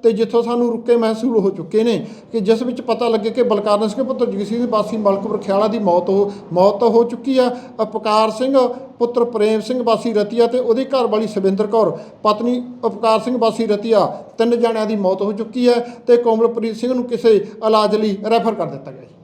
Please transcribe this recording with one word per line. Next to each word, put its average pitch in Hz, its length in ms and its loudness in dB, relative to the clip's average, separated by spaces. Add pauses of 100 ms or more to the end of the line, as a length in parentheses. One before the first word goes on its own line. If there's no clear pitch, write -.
ਤੇ 233 80 4
ਜਿੱਥੋਂ 226 320 0
ਸਾਨੂੰ 240 280 0
ਰੁਕੇ 233 240 0
ਮਹਿਸੂਲ 226 420 0
ਹੋ 196 120 2
ਚੁੱਕੇ 190 340 -2
ਨੇ 196 240 -2 (240)
ਕਿ 226 80 -2
ਜਿਸ 226 220 2
ਵਿੱਚ 247 200 -4
ਪਤਾ 226 280 -2
ਲੱਗੇ 220 200 0
ਕਿ 240 140 0
ਬਲਕਾਰਨ 208 440 0
ਸਿੰਘ 254 200 -4
ਪੁੱਤਰ 254 180 -2
ਜਗਸੀਰ 196 200 -4
ਸਿੰਘ 233 240 -4
ਵਾਸੀ 214 280 -2
ਮਲਕਪੁਰ 196 400 0
ਖਿਆਲਾ 202 300 0
ਦੀ 220 120 -2
ਮੌਤ 180 300 2
ਹੋ, 196 240 2 (200)
ਮੌਤ 196 300 4
ਹੋ 233 200 4
ਚੁੱਕੀ 254 340 -2
ਆ। 247 200 2 (220)
ਉਪਕਾਰ 220 500 0
ਸਿੰਘ 254 380 2 (320)
ਪੁੱਤਰ 233 240 0
ਪ੍ਰੇਮ 220 380 0
ਸਿੰਘ 247 220 -4
ਵਾਸੀ 220 300 0
ਰਤੀਆ 214 340 2
ਤੇ 247 120 0
ਉਹਦੀ 247 260 0
ਘਰਵਾਲੀ 226 420 0
ਸਵਿੰਦਰ 196 400 0
ਕੌਰ 208 320 2 (240)
ਪਤਨੀ 226 500 -2 (100)
ਉਪਕਾਰ 214 360 0
ਸਿੰਘ 247 180 -4
ਵਾਸੀ 226 300 0
ਰਤੀਆ, 208 380 2 (320)
ਤਿੰਨ 233 240 2
ਜਣਿਆਂ 220 240 0
ਦੀ 214 100 -2
ਮੌਤ 190 260 0
ਹੋ 202 100 -2
ਚੁੱਕੀ 233 380 -2
ਹੈ 240 100 4 (280)
ਤੇ 240 100 6
ਕੋਮਲਪ੍ਰੀਤ 226 580 0
ਸਿੰਘ 247 180 -4
ਨੂੰ 247 100 -2
ਕਿਸੇ 233 320 2 (320)
ਇਲਾਜ 214 280 4
ਲਈ 214 220 0 (120)
ਰੈਫਰ 226 260 0
ਕਰ 180 100 -4
ਦਿੱਤਾ 135 260 -12
ਗਿਆ - 100 -20
ਜੀ। - 220 -20